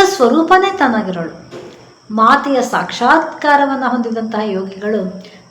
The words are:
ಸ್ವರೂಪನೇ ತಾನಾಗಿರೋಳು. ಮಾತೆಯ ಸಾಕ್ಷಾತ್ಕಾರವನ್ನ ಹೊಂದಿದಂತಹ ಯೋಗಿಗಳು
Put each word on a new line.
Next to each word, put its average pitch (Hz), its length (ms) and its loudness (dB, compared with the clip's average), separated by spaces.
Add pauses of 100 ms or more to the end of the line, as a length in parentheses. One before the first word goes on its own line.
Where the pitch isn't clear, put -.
ಸ್ವರೂಪನೇ 370 720 2
ತಾನಾಗಿರೋಳು. 190 760 -2 (600)
ಮಾತೆಯ 247 520 2
ಸಾಕ್ಷಾತ್ಕಾರವನ್ನ 277 1200 0
ಹೊಂದಿದಂತಹ 226 580 -4
ಯೋಗಿಗಳು 190 760 -6 (280)